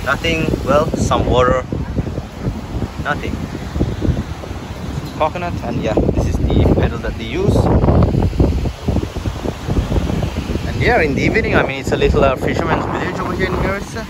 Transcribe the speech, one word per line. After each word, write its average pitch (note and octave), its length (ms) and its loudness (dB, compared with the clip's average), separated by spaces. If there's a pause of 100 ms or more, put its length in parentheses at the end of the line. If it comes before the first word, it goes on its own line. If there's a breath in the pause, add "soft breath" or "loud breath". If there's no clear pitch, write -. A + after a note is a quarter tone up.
Nothing. D#3+ 420 0 (180)
Well, D3 220 4 (100)
some B2 300 2
water. B2+ 380 4 (1400)
Nothing. D3 320 -2 (1800)
Coconut, F3 360 -2 (100)
and A#2+ 180 -4
yeah, A2 120 0
this - 340 2
is - 80 0
the - 440 4
pedal - 180 0
that A3 200 -4
they A3+ 60 -6
use. G#3 320 0 (3000)
And - 120 -4
yeah, A3 200 4
in D3 140 2
the - 80 2
evening, F#3+ 340 2
I D3 60 4
mean, C3+ 180 -2
it's B2+ 120 -2
a - 40 2
little, C#3+ 280 4
uh, C3 120 4
fisherman's D#3 480 0
village F#3 340 -4
over F3+ 160 -4
here F#3 120 0
in F3 80 -2
Harissa. G3+ 560 -4